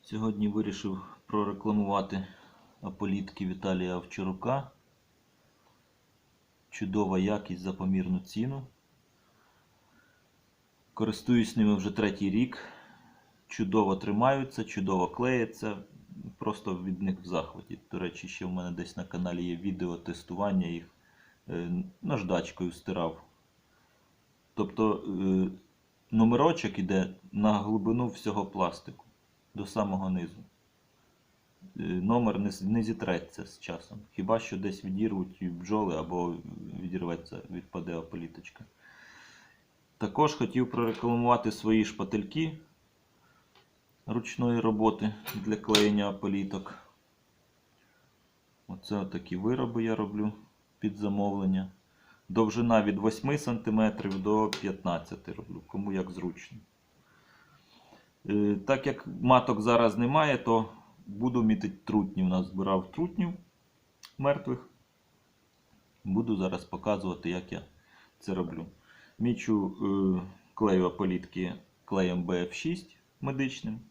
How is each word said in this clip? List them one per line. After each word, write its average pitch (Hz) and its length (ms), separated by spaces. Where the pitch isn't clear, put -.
Сьогодні 107 460
вирішив 101 580
прорекламувати 101 1000
аполітки 98 640
Віталія 92 500
Овчарука. 95 760
Чудова 95 500
якість 98 420
за 92 120
помірну 95 460
ціну. 131 440
Користуюсь 107 600
ними 104 200
вже 95 160
третій 98 380
рік. 120 340
Чудово 98 480
тримаються, 120 680
чудово 95 440
клеяться. 113 720
Просто 98 460
від 92 180
них 95 200
в - 40
захваті. 87 540
До 92 80
речі, 90 280
ще 95 180
в 92 60
мене 90 200
десь 85 260
на 90 60
каналі 90 400
є 87 120
відео 90 420
тестування 98 680
їх. 85 180
Е, 87 340
наждачкою 92 680
стирав. 85 520
Тобто, 107 500
е, 95 240
номерочок 117 680
іде 92 340
на 104 280
глибину 110 480
всього 104 380
пластику, - 600
до 101 120
самого 95 440
низу. 87 340
Е, - 40
номер 98 560
не 101 120
з-, 92 100
не 110 220
зітреться 95 600
з - 140
часом. 95 400
Хіба 107 280
що - 180
десь 95 280
відірвуть 95 560
і 92 80
бджоли 90 480
або 87 380
відірветься, 87 680
відпаде 87 460
ополіточка. 82 720
Також 147 360
хотів 123 380
прорекламувати 117 800
свої 110 340
шпательки 110 720
ручної 117 540
роботи 110 540
для 104 200
клеєння 104 540
ополіток. 98 680
Оце 95 300
отакі 92 380
вироби 117 480
я 113 120
роблю 104 380
під 98 180
замовлення. 98 760
Довжина 110 540
від 101 140
восьми 110 400
сантиметрів 107 840
до 107 260
п'ятнадцяти 87 720
роблю, - 340
кому 98 260
як 92 180
зручно. 90 460
Е, 104 260
так 135 200
як - 200
маток 120 400
зараз 117 360
немає, 139 400
то 113 320
буду 120 380
мітити 104 400
трутні. 98 400
У 92 40
нас 92 200
збирав 95 440
трутнів 175 420
мертвих. 139 520
Буду 107 320
зараз 92 300
показувати, 95 640
як 90 220
я 85 100
це 98 140
роблю. 82 320
Мічу, 107 640
е, 95 460
клею 95 320
ополітки 92 720
клеєм 90 380
Б 87 200
Ф 87 100
шість - 440
медичним. 131 580